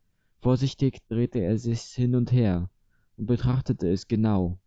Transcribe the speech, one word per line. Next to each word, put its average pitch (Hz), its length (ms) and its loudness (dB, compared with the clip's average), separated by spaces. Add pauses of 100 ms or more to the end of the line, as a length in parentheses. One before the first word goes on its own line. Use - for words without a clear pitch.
(400)
Vorsichtig 127 680 0
drehte 117 320 -2
er 92 120 0
es 117 400 -4
hin 123 220 0
und 120 180 0
her 95 380 2 (480)
und 107 80 -6
betrachtete 123 640 0
es 95 180 -2
genau. 101 580 0